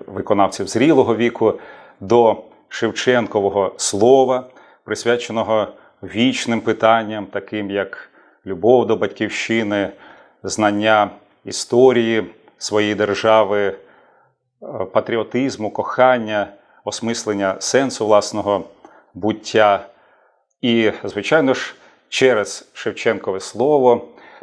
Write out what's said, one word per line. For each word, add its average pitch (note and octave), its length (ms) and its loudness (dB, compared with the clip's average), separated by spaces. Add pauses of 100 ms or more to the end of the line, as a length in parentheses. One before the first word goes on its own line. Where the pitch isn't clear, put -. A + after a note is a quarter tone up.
виконавців G2 600 0
зрілого B2 480 2
віку A2+ 380 0 (460)
до A2 380 4 (320)
Шевченкового G2+ 1080 -2
слова, B2+ 680 2 (400)
присвяченого A2 840 -2 (360)
вічним A#2 580 -2
питанням, A2 640 0
таким G2+ 460 -8
як G2 380 -6 (360)
любов G#2 420 2
до A2 80 0
батьківщини, G#2 960 -4 (540)
знання G#2 680 2 (360)
історії A#2 760 2 (340)
своєї G#2+ 380 -2
держави, G#2 720 2
е, F#2 80 -4 (1200)
патріотизму, A2 760 -4
кохання, A2 760 0 (380)
осмислення G#2+ 720 -4
сенсу B2 460 -2
власного G2+ 580 2 (500)
буття G#2 720 2 (760)
і, A#2 300 2 (120)
звичайно C3 500 0
ж, - 220 -6 (340)
через A#2 640 0
Шевченкове G2+ 680 -4
слово B2 680 2 (360)